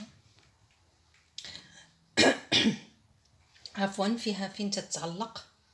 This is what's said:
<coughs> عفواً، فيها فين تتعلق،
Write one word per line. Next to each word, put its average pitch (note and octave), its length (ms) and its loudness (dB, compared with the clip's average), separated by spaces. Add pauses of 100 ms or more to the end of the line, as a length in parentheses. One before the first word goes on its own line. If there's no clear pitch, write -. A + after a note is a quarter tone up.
(2250)
<coughs> - 600 4 (1000)
عفواً، G3+ 420 0
فيها G3 300 -2
فين G3+ 240 -6
تتعلق، F3 720 -6 (280)